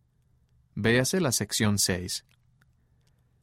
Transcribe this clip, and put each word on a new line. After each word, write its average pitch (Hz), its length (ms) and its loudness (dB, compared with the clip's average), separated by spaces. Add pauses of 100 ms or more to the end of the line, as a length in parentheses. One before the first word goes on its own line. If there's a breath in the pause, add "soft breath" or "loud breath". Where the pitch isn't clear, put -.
(760)
Véase 123 480 2
la 135 100 0
sección 104 460 0
seis. 92 480 -4 (1160)